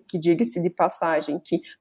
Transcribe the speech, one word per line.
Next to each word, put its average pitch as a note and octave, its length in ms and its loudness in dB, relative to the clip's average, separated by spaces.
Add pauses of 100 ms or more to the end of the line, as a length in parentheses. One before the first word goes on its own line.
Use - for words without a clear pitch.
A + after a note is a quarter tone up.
que F3+ 100 -6
diga-se E3+ 420 2
de F3 120 0
passagem E3 680 0
que - 220 -4 (200)